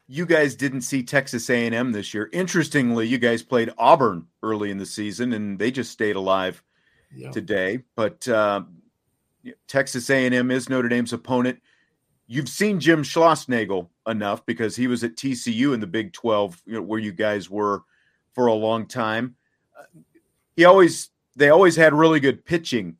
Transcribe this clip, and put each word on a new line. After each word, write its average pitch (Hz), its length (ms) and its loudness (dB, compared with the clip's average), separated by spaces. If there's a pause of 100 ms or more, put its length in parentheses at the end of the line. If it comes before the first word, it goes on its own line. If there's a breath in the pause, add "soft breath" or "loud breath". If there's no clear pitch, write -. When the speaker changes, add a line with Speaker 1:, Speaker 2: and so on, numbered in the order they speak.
Speaker 1:
you 151 180 -6
guys 156 300 2
didn't 135 260 -4
see 131 200 -4
Texas 135 480 -4
A 120 160 2
and 117 80 -4
M 120 200 -2
this 101 200 -8
year. 104 200 -6
Interestingly, 143 760 -2
you 127 100 -2
guys 117 240 0
played 117 360 -2
Auburn 117 500 4 (160)
early 107 260 -4
in 98 80 -8
the 98 80 -8
season, 107 460 -6
and 104 260 -6
they 110 140 -2
just 127 180 -8
stayed 104 280 -4
alive 95 440 -2 (540)
Speaker 2:
Yeah. 131 160 -16
Speaker 1:
today. 101 520 -4 (120)
But, 107 320 -4
uh, 107 360 0 (1040)
Texas 135 420 -4
A 131 160 2
and 127 100 0
M 123 160 0
is 127 180 -4
Notre 127 200 0
Dame's 120 240 -2
opponent. 123 480 -2 (680)
You've 131 220 -6
seen 202 300 -2
Jim 151 240 2
Schlossnagle 123 840 0 (180)
enough 107 400 -4
because 113 300 -4
he 123 120 -2
was 123 180 -2
at 117 100 -6
T 135 180 -6
C 120 200 -6
U 135 200 0
in 117 60 -4
the 107 80 -8
Big 98 240 -6
Twelve, 104 540 -2
you - 80 -14
know, 110 80 -8
where 104 180 -6
you 107 140 -6
guys 104 360 -4
were 101 340 -2 (500)
for 123 140 2
a 113 60 4
long 110 340 -2
time. 117 480 -4 (440)
Uh, - 60 -20 (720)
he 170 80 8
always, 180 440 6 (280)
they 143 140 6
always 170 260 6
had 156 160 6
really 160 260 4
good 131 240 0
pitching 120 560 -4